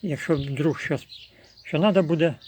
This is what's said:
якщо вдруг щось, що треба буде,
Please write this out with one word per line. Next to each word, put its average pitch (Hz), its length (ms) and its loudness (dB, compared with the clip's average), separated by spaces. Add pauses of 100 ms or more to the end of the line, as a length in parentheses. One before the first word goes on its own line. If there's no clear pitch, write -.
якщо 160 340 -2
вдруг 139 440 -2
щось, - 260 -4 (580)
що - 140 -4
треба 190 240 4
буде, 160 320 2 (140)